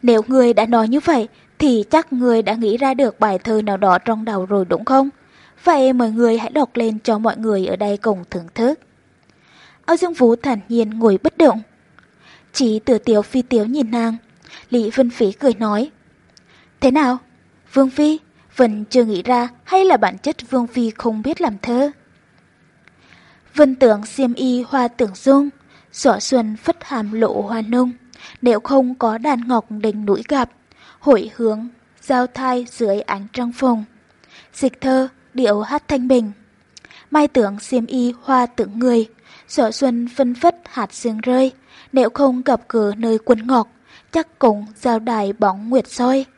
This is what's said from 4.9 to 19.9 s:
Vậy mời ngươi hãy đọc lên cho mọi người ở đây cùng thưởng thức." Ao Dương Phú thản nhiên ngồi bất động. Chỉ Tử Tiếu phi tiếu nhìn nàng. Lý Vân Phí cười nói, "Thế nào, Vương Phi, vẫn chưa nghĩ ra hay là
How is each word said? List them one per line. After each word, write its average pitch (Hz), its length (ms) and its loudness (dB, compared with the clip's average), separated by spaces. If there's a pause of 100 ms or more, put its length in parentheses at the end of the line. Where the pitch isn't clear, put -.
Vậy 269 300 4
mời 240 180 0
ngươi 226 260 2
hãy 226 120 -6
đọc 254 240 -2
lên 220 260 -2
cho 214 200 -2
mọi 220 180 -2
người 208 280 -2
ở 190 100 -4
đây 202 220 -4
cùng 202 320 -4
thưởng 170 260 -10
thức." 254 240 0 (1040)
Ao 330 120 2
Dương 349 160 -2
Phú 240 220 4
thản 240 240 -4 (100)
nhiên 233 200 0
ngồi 220 340 2
bất - 140 -4
động. 233 240 4 (920)
Chỉ 220 240 0
Tử 233 180 0
Tiếu 208 240 2
phi 254 200 -4
tiếu 233 240 0
nhìn 247 260 -2
nàng. 226 260 -2 (520)
Lý 226 200 0
Vân 247 200 2
Phí 208 220 0
cười 254 220 0
nói, 214 380 -2 (880)
"Thế 262 120 2
nào, 254 260 2 (560)
Vương 269 160 4
Phi, 302 300 0 (360)
vẫn 214 300 0
chưa 247 180 2
nghĩ 208 200 -2
ra 240 240 0 (160)
hay 381 220 2
là 339 120 4